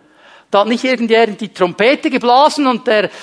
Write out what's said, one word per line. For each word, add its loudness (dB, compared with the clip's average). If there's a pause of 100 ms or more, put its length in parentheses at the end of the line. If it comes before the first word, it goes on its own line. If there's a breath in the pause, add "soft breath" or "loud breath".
(520 soft breath)
Da 2
hat 0
nicht -2
irgendjemand 0
die -10
Trompete 0
geblasen 2
und -2
der, 0 (120)